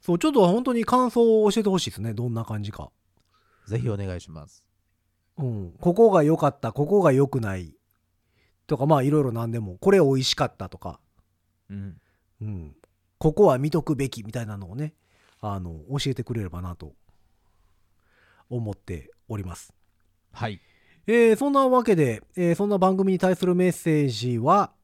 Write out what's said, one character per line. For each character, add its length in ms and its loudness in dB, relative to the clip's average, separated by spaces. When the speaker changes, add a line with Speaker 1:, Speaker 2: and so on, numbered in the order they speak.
Speaker 1:
そ 120 -2
う、 60 0
ち 60 -2
ょ 40 4
っ 20 0
と 160 6
本 160 2
当 100 -2
に 100 0
感 280 0
想 320 4
を 80 4
教 100 0
え 20 -2
て 60 2
ほ 80 2
し 100 -4
い 40 -8
で 40 -16
す 60 -12
ね。 120 -6
ど 140 -6
ん 60 -4
な 100 -6
感 200 -8
じ 80 -10
か。 200 -14
Speaker 2:
ぜ 120 -4
ひ 80 -4
お 100 -4
願 200 -8
い 20 -10
し 120 -20
ま 160 -18
す。 180 -20
Speaker 1:
う 60 -6
ん。 360 -8
こ 140 2
こ 180 6
が 120 6
良 140 4
か 100 0
っ 120 -2
た、 120 -6
こ 160 -2
こ 160 4
が 80 6
良 160 4
く 120 -4
な 160 -4
い 200 -12
と 140 -4
か、 80 0
ま 100 4
あ、 60 0
い 60 0
ろ 120 2
い 20 2
ろ 80 -2
何 200 -6
で 80 -4
も、 200 -10
こ 120 2
れ 80 6
美 60 6
味 180 2
し 120 -2
か 100 0
っ 120 -10
た 120 -12
と 100 -18
か、 200 -14
Speaker 2:
う 60 -16
ん。 260 -14
Speaker 1:
う 40 -12
ん。 300 -12
こ 140 0
こ 120 4
は 140 4
見 100 -2
と 140 -2
く 120 -2
べ 140 -4
き 140 -14
み 80 -14
た 100 -8
い 60 -8
な 100 -10
の 140 -14
を 40 -14
ね、 200 -8
あ 200 -8
の、 220 -12
教 120 -4
え 40 -4
て 80 -8
く 100 -8
れ 80 -6
れ 80 -8
ば 140 -10
な 120 -10
と 180 -20
思 220 -6
っ 40 -8
て 360 -14
お 100 -8
り 60 -8
ま 120 -10
す。 160 -20
Speaker 2:
は 180 -8
い。 100 -12
Speaker 1:
え 280 6
ー、 20 4
そ 140 -2
ん 40 0
な 140 4
わ 160 4
け 120 4
で、 280 0
え 180 0
ー、 20 2
そ 100 -2
ん 40 -2
な 100 0
番 180 2
組 160 2
に 60 0
対 160 2
す 100 -4
る 80 2
メ 160 2
ッ 20 0
セ 340 0
ー 40 0
ジ 300 -4
は 320 2